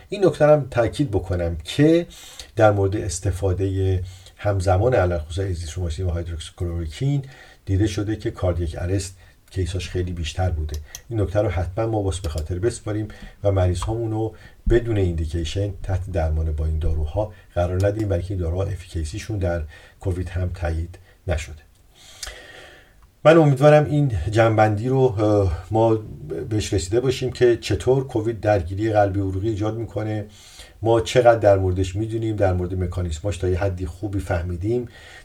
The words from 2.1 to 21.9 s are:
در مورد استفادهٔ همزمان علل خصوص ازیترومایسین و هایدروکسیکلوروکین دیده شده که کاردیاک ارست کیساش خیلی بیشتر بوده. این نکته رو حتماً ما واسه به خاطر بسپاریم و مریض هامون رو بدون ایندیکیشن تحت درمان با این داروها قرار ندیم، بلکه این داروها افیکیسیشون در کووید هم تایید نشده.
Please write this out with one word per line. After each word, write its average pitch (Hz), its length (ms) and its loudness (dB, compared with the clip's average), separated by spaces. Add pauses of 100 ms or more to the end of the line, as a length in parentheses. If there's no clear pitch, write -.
در 107 160 6
مورد 98 240 0
استفادهٔ 95 1080 -2 (340)
همزمان 98 560 2
علل 90 240 2
خصوص 78 280 -6
ازیترومایسین 87 600 -6
و 87 40 0
هایدروکسیکلوروکین 85 1120 -4 (420)
دیده 98 220 2
شده 104 280 -2
که - 160 -4
کاردیاک 85 480 -2
ارست 92 360 -4 (360)
کیساش 90 380 -4
خیلی 90 220 -4
بیشتر 85 380 -2
بوده. 76 280 -4 (320)
این 113 120 -2
نکته 95 180 0
رو 110 100 0
حتماً 92 380 -4
ما 110 160 -2
واسه 95 180 -4
به - 80 -6
خاطر 80 300 -4
بسپاریم 107 480 -4 (360)
و 101 80 4
مریض 92 300 2
هامون 113 300 -2
رو 110 240 -2 (340)
بدون 110 280 2
ایندیکیشن 85 760 -2 (100)
تحت 95 280 -4
درمان 80 400 0
با 76 140 -2
این 78 140 -2
داروها 80 540 -2 (220)
قرار 90 320 0
ندیم، 104 220 -2
بلکه 90 240 -2
این 92 60 -4
داروها 87 240 -2
افیکیسیشون 95 760 -6
در 87 240 -2 (380)
کووید 90 300 -4
هم 90 200 -2
تایید 82 480 -4 (300)
نشده. 78 380 -6 (1600)